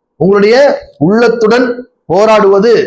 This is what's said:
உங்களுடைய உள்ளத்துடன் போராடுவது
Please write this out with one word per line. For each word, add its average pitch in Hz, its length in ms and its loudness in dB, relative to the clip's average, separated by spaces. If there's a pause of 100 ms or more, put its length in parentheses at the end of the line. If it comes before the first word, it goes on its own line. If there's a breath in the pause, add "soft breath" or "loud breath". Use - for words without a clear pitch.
(200)
உங்களுடைய 202 360 0 (420)
உள்ளத்துடன் 226 720 0 (380)
போராடுவது 202 680 0 (140)